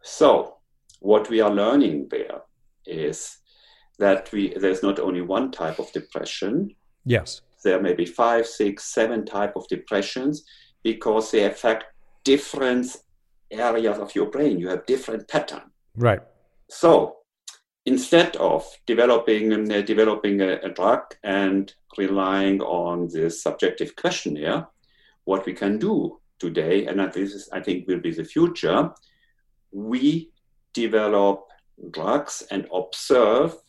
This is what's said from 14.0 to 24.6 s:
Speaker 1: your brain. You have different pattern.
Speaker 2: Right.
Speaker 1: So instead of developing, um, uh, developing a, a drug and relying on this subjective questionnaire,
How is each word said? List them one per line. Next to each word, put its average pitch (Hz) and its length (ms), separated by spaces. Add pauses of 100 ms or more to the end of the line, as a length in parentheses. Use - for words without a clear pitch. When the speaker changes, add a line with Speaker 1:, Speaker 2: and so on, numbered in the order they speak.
Speaker 1:
your 101 100
brain. 131 320
You 87 120
have 90 160
different 117 420
pattern. - 420 (240)
Speaker 2:
Right. 113 280 (480)
Speaker 1:
So - 480 (680)
instead 165 520
of - 300 (200)
developing, 113 680
um, 107 180
uh, 101 120
developing 104 580
a, 95 220
a 95 80
drug 101 320 (200)
and 98 500 (260)
relying 98 640
on 87 500
this 82 300
subjective - 520
questionnaire, 156 720 (580)